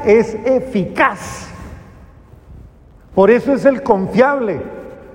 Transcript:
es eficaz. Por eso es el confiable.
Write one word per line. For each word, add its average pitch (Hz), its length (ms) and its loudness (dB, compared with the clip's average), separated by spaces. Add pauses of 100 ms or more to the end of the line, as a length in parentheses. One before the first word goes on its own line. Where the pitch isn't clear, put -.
es 220 380 2
eficaz. 247 1080 -2 (1600)
Por 196 160 6
eso 240 240 2
es 202 120 0
el 262 180 2
confiable. 208 760 0 (560)